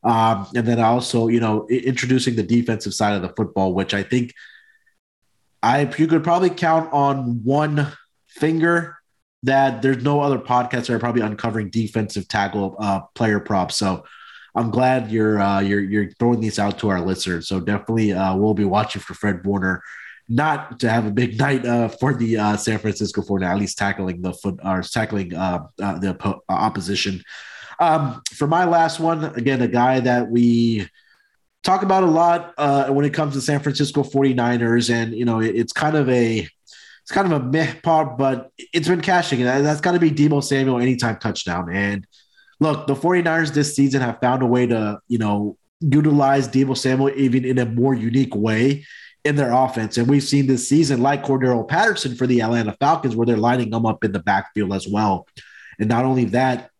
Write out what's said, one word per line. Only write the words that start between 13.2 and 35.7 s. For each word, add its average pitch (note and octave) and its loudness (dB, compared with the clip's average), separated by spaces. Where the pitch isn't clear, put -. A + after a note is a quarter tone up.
props. F#2+ -2
So F#2+ -2
I'm A#2 -2
glad B2+ 2
you're, G#2+ 2
uh, G2 2
you're, G2+ 0
you're G2+ -2
throwing A#2+ 2
these G#2+ -4
out G2+ -2
to G#2+ -2
our F2+ 0
listeners. F2+ -4
So F#2+ -2
definitely, G#2 -2
uh, F#2 0
we'll G#2 2
be G2+ 0
watching G2+ -2
for - -14
Fred F#2 -4
Warner F#2+ -2
not C#3+ -2
to A#2 0
have A2 0
a - -4
big A2+ -2
<laughs> - -
night, C3 0
uh, A#2+ 0
for - -2
the, A#2 0
uh, G#2 0
San G#2+ -2
Francisco G#2 -4
forty-nine, F#2 -2
at G2+ -2
least G2 -6
tackling F#2+ -4
the F2+ -4
foot, F#2 -8
or F#2 -2
tackling, G2+ -4
uh, F2+ -4
uh, G2 -4
the F#2 -4
po-, - -6
uh, F#2+ -2
opposition. F#2+ -4
Um, D3+ 0
for - -4
my E3+ 2
last E3 2
one, D#3+ 0
again, B2 0
a A#2+ 2
guy B2 2
that B2 0
we A#2 2
talk F#3 2
about F#3+ 2
a - 4
lot, E3+ 2
uh, C#3 2
when C#3 2
it D3 -2
comes D3+ -2
to C3+ -4
San C#3+ 0
Francisco C#3+ -2
forty-niners, A#2+ 2
and, A#2 -2
you A#2+ -2
know, A2+ 0
it, A2 0
it's A2+ -2